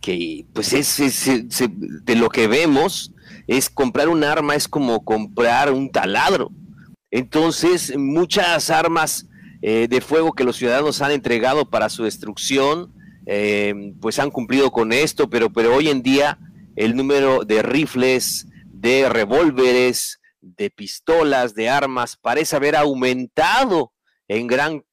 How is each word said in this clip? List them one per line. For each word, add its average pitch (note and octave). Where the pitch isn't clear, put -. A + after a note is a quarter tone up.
que, E2+
pues, -
es, C#3+
es, C#3
es, B2
de F#2+
lo A2+
que A2+
vemos, D3
es C3
comprar C3+
un D#3+
arma, D3
es D3
como B2
comprar A#2
un C3+
taladro. B2
Entonces, D#3+
muchas E3
armas, E3
eh, A2+
de B2+
fuego D#3+
que B2+
los A#2+
ciudadanos C3+
han C#3+
entregado B2+
para G#2+
su A#2
destrucción, C3+
eh, G2+
pues A2+
han C#3+
cumplido B2+
con A2+
esto, C#3+
pero, A2+
pero A#2
hoy D3+
en C3+
día C#3
el A2
número C3+
de G#2+
rifles, C3
de B2+
revólveres, B2+
de G2
pistolas, C3
de A2
armas, C3
parece C#3
haber D3
aumentado D3
en A2+
gran C#3